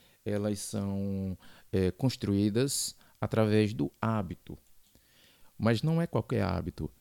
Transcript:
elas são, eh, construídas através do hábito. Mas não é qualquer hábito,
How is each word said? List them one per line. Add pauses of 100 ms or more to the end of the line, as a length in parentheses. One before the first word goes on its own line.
(260)
elas
são, (340)
eh,
construídas (260)
através
do (100)
hábito. (1000)
Mas
não
é
qualquer
hábito,